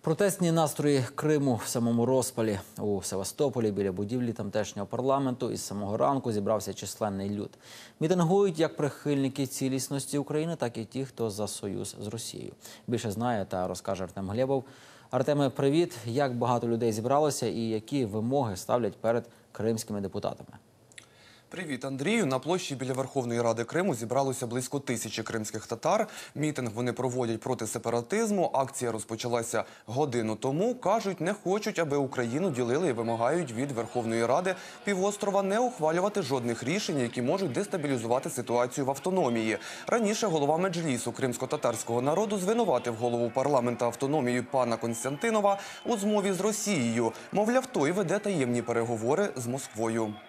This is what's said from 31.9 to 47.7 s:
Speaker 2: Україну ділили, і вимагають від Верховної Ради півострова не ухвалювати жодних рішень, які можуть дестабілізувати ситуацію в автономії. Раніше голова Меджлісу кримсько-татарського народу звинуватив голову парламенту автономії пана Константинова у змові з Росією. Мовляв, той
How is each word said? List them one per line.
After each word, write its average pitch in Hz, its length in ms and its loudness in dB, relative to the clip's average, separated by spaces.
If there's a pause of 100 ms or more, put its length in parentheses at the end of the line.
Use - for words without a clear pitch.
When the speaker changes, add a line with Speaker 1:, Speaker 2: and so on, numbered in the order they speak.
Speaker 2:
Україну 135 520 0
ділили, 131 400 2
і - 20 2
вимагають 117 600 0
від 131 200 -2
Верховної 117 540 0
Ради 180 300 2 (280)
півострова 202 600 2
не 196 160 2
ухвалювати 202 600 2
жодних 120 420 0
рішень, 165 360 0
які 120 220 0
можуть 165 300 2
дестабілізувати 143 760 0
ситуацію 123 560 0
в 127 40 0
автономії. 127 680 2 (300)
Раніше 220 400 2
голова 156 300 4
Меджлісу 165 540 0
кримсько-татарського 120 920 0
народу 196 360 2
звинуватив 180 580 2
голову 120 380 2
парламенту 127 520 2
автономії 123 560 0
пана 120 360 0
Константинова 196 840 0 (260)
у 226 120 0
змові 202 340 2
з 175 80 -2
Росією. 131 720 2 (200)
Мовляв, 240 340 2
той 156 260 0